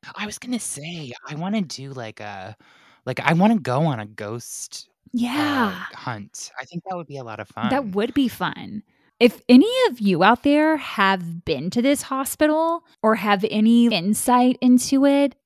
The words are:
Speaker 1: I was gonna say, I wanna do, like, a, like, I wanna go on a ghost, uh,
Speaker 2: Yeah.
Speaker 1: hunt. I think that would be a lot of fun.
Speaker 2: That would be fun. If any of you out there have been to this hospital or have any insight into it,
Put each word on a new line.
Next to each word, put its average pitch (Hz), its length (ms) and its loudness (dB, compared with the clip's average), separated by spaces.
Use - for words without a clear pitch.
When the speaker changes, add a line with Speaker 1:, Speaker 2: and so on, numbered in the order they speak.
Speaker 1:
I 202 80 -10
was 208 140 -12
gonna 247 200 -8
say, 151 540 -12
I 151 60 -12
wanna 190 260 -4
do, 139 320 -10
like, 117 280 -12
a, 101 360 -14
like, 127 160 -6
I 156 140 2
wanna 208 240 4
go 131 240 -2
on 139 180 0
a 104 60 -10
ghost, - 840 -12
uh, - 240 -20
Speaker 2:
Yeah. 254 580 -2
Speaker 1:
hunt. - 680 -12
I 131 60 -10
think 170 240 -12
that 185 80 -8
would 170 120 -10
be 139 100 -12
a 131 60 -10
lot 107 160 -10
of 104 80 -10
fun. 117 200 -8
Speaker 2:
That 254 200 -2
would 208 260 -2
be 277 140 2
fun. - 540 -8
If 233 280 4
any 285 220 8
of 254 120 -6
you 185 240 2
out 226 180 4
there 302 360 2
have 185 680 -2
been 156 260 -4
to 240 120 0
this 277 200 2
hospital 311 800 -2
or 220 100 4
have 202 340 0
any 233 380 4
insight 233 720 2
into 254 460 4
it, 277 400 2